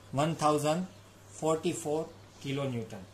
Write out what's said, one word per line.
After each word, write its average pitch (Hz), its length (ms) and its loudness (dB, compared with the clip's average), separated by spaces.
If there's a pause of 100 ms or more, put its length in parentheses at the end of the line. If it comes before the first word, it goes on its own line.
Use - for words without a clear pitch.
(100)
one 151 240 2
thousand 151 540 2 (400)
forty-four 156 800 0 (340)
kilonewton. 123 720 -4